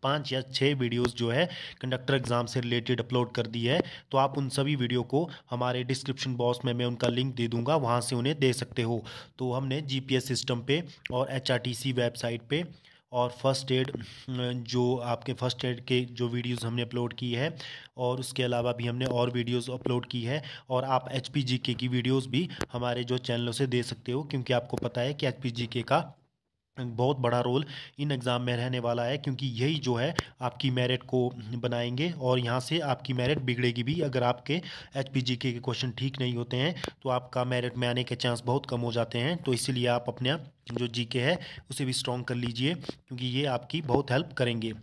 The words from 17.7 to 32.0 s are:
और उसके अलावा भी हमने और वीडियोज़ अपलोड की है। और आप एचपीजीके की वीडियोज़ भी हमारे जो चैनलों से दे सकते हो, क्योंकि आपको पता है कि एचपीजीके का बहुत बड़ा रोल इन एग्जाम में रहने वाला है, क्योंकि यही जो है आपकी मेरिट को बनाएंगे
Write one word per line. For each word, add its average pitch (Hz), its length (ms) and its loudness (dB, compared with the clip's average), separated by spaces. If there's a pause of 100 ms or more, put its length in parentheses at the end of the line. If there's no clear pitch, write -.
और 127 240 0
उसके 127 220 -2
अलावा 123 300 2
भी 120 140 -2
हमने 120 200 0
और 123 240 2
वीडियोज़ 120 420 0
अपलोड 123 340 0
की 120 160 -4
है। 135 200 -2 (280)
और 127 160 2
आप 131 260 2
एचपीजीके 127 640 0
की 123 140 -2
वीडियोज़ 127 400 2
भी 139 200 0 (240)
हमारे 123 320 -2
जो 123 160 0
चैनलों 120 320 -2
से 135 160 0
दे 123 160 2
सकते - 280 -6
हो, 139 120 -2
क्योंकि 131 280 0
आपको 123 260 2
पता 120 220 -2
है 135 140 0
कि 147 120 -2
एचपीजीके 120 580 -2
का 160 200 2 (720)
बहुत 123 400 0
बड़ा 123 240 2
रोल 123 240 2 (340)
इन 147 140 0
एग्जाम 123 300 0
में 123 140 0
रहने 127 220 -2
वाला 120 240 0
है, 127 160 0
क्योंकि 139 300 -4
यही 123 300 0
जो 127 160 2
है 131 200 0 (260)
आपकी 127 300 0
मेरिट 127 320 2
को 127 260 2 (280)
बनाएंगे 120 560 -2